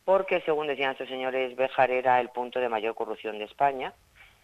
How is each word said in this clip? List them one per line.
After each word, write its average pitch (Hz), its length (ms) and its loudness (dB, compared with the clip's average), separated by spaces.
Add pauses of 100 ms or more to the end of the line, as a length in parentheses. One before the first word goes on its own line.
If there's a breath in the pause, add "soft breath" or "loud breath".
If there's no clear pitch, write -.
porque 190 380 2
según 151 260 0
decían 135 240 0
estos 131 160 -6
señores, 131 480 -2
Béjar 131 360 2
era 127 280 4
el 117 100 0
punto 123 300 -4
de 123 100 0
mayor 110 260 -2
corrupción 107 440 -6
de 107 60 -8
España 143 480 -2 (500 soft breath)